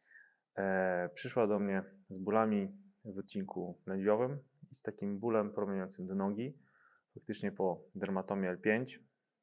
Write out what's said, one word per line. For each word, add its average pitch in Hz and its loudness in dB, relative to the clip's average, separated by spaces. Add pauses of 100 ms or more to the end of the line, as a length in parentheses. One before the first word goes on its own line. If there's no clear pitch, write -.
(580)
E, 92 2
przyszła 123 2
do 101 4
mnie 98 2 (260)
z 95 -10
bólami 101 2 (260)
w 98 -10
odcinku 95 -6
lędźwiowym 104 2 (320)
i - -20
z - -18
takim 101 -4
bólem 107 2
promieniującym 98 -4
do 95 -4
nogi, 104 -2 (540)
faktycznie - -6
po 92 0 (140)
dermatomii 95 -2
L 90 -4
pięć. 113 0 (380)